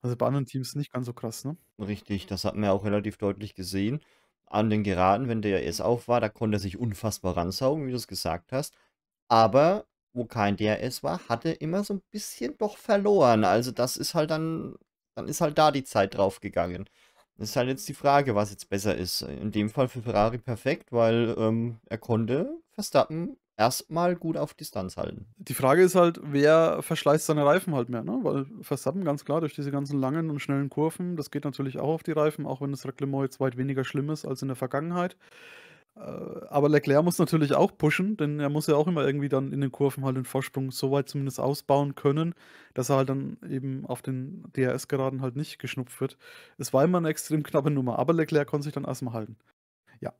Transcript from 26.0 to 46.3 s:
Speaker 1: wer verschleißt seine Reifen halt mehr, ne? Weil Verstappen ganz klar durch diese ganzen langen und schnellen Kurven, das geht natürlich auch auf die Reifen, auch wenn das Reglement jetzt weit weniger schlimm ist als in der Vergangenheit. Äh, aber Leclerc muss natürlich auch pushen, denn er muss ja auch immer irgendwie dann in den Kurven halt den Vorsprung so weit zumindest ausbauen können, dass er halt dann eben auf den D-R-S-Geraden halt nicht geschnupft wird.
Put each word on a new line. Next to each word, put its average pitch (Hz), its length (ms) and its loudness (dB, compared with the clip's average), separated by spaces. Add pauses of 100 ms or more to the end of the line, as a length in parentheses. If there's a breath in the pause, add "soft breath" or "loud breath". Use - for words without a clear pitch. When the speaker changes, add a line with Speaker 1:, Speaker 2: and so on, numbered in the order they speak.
Speaker 1:
wer 151 580 4
verschleißt 147 460 2
seine 151 180 2
Reifen 156 300 2
halt 123 120 0
mehr, 117 160 -4
ne? 214 200 -4
Weil 139 240 -2 (140)
Verstappen 147 420 -4
ganz 147 220 -4
klar 156 160 0
durch 151 120 -4
diese 139 160 -6
ganzen 139 300 -2
langen 151 320 -2
und 143 80 -6
schnellen 139 300 -2
Kurven, 165 480 -4
das 147 120 -8
geht 143 140 -6
natürlich 139 340 -6
auch 147 160 0
auf 160 80 -4
die 160 120 -6
Reifen, 151 340 0
auch 139 140 -6
wenn 139 100 -4
das 139 160 -8
Reglement 139 360 -4
jetzt - 160 -6
weit 131 160 0
weniger 131 280 -2
schlimm 139 260 -4
ist 156 160 -6
als 135 160 -6
in 135 60 -4
der 131 80 -4
Vergangenheit. 170 600 -4 (800 loud breath)
Äh, 226 40 -20
aber - 680 -2
Leclerc 151 360 6
muss 175 160 0
natürlich 151 340 4
auch 151 240 4
pushen, 185 400 2
denn 147 220 -2
er 143 100 0
muss 147 160 0
ja 160 80 4
auch 151 140 4
immer 160 180 0
irgendwie 143 240 0
dann 135 240 0
in 139 80 -2
den 135 100 0
Kurven 139 320 0
halt 131 140 0
den 127 80 -4
Vorsprung 135 460 -4
so 135 180 -2
weit 139 180 2
zumindest 139 320 -4
ausbauen 143 540 2
können, 156 400 0 (400 loud breath)
dass 127 160 -4
er 143 60 4
halt 135 140 2
dann 139 280 -4 (100)
eben 135 380 -6
auf 123 160 -8
den 135 540 -10
D-R-S-Geraden 131 640 -2
halt 127 140 -6
nicht 151 240 -8
geschnupft - 420 -8
wird. 135 160 -6 (400 loud breath)